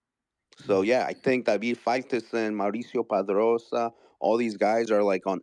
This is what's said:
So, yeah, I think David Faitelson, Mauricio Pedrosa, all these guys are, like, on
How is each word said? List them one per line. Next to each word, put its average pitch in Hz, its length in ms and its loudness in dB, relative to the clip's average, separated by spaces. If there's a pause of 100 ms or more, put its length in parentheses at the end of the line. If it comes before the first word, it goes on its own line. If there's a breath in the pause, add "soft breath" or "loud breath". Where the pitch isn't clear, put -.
(580)
So, 95 240 0
yeah, 113 260 2
I 85 60 -6
think 131 320 -2
David 113 380 -2
Faitelson, 117 720 -4
Mauricio 107 540 -4
Pedrosa, 110 840 0 (280 soft breath)
all 110 180 2
these 113 200 -2
guys 110 340 0
are, 104 100 4
like, 98 240 0
on 92 180 -2